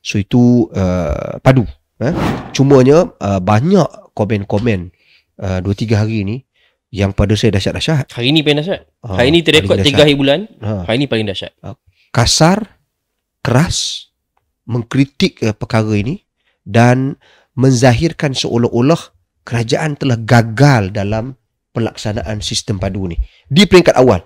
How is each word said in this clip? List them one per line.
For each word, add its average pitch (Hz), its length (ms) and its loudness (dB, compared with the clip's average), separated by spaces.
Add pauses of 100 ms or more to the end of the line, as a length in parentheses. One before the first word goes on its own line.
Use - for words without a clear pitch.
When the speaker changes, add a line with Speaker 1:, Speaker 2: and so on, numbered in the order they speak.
Speaker 1:
So 104 160 -4
itu, 123 480 2
uh, 90 720 -4
padu, 131 240 4 (320)
eh? 131 160 -4 (400)
Cumanya, 139 640 4
uh, 95 240 -2
banyak 131 720 0
komen-komen, 101 800 -4 (480)
uh, 92 240 -4
dua 98 80 -2
tiga 110 240 -2
hari 110 240 -2
ni 107 240 -8 (480)
yang 95 160 0
pada 101 240 0
saya 104 240 0
dahsyat-dahsyat. 101 560 -4
Speaker 2:
Hari 123 160 -4
ni 151 160 2
paling 147 160 0
dahsyat. 180 240 -8 (160)
Speaker 1:
Ah, 98 160 -6
Speaker 2:
Hari 127 160 2
ni, 170 80 4
terrekod 151 320 2
Speaker 1:
paling 101 80 0
Speaker 2:
tiga 147 240 2
Speaker 1:
dahsyat. - 0 -
Speaker 2:
hari 147 80 4
bulan, 139 320 0 (160)
Speaker 1:
Ha. 95 240 -6
Speaker 2:
hari 113 160 -2
ni 139 80 -4
paling 110 160 -2
dahsyat. 95 400 -10
Speaker 1:
Ah, 101 80 -14 (400)
kasar, 165 640 0 (640)
keras, - 720 -4 (560)
mengkritik, 123 720 -4
uh, 107 160 -4
perkara 107 400 -2
ini 127 240 -6 (400)
dan 123 560 2 (400)
menzahirkan 131 800 2
seolah-olah 120 640 0 (400)
kerajaan 123 560 -4
telah 120 240 -2
gagal 113 720 2
dalam 110 400 -4 (400)
pelaksanaan 107 720 -6
sistem - 320 -6
padu 95 320 -6
ni 82 80 -6 (320)
di 180 160 4
peringkat 180 320 4
awal. 120 280 4